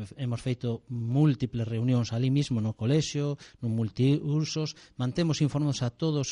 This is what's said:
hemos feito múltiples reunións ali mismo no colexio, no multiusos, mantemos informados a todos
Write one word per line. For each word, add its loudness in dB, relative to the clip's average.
hemos -4
feito -4
múltiples 2
reunións 0
ali 0
mismo 2
no 0
colexio, 0
no 0
multiusos, 0
mantemos 0
informados 0
a -2
todos -2